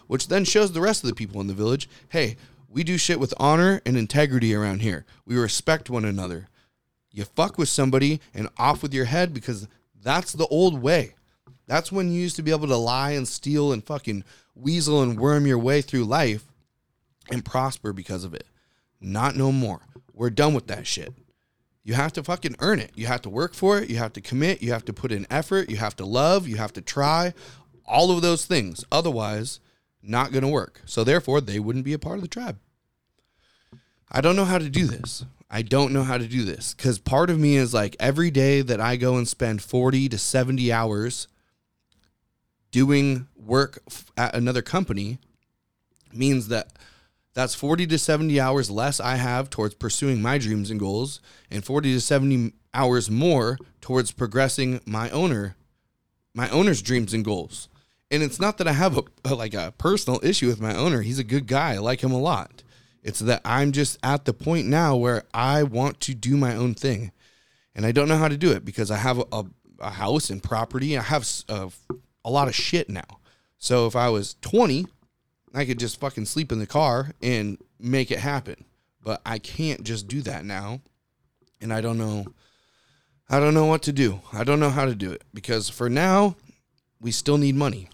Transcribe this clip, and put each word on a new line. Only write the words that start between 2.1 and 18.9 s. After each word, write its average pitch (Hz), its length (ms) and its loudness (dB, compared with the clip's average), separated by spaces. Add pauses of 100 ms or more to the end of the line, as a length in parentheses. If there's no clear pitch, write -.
we 139 160 -4
do 175 120 0
shit 170 220 0
with 131 180 -2
honor 170 480 4
and 127 120 2
integrity 123 580 2
around 104 280 0
here. 92 220 -2 (200)
We 120 120 -4
respect 131 540 0
one 117 140 -2
another." 95 440 -4 (640)
You 104 140 -10
fuck - 320 -2
with 160 140 0
somebody 135 500 2 (140)
and 107 240 -6
off 139 240 2
with 143 100 -6
your 131 140 0
head 170 260 0
because 107 360 -8 (300)
that's 135 340 -2
the 156 160 0
old 160 340 2
way. 143 320 2 (520)
That's 156 240 -2
when 185 220 -2
you 175 80 0
used 175 160 -4
to 165 60 -6
be 156 80 -2
able 151 180 0
to 131 80 4
lie 123 360 0
and 135 140 -2
steal 147 460 0
and 110 100 -4
fucking 110 400 -6 (320)
weasel 151 480 2
and 120 160 0
worm 143 280 4
your 131 120 4
way 131 220 2
through 131 240 0
life 113 420 0 (840)
and 117 120 -4
prosper 127 520 -4
because 92 280 -8
of 87 120 -12
it. - 120 -14 (540)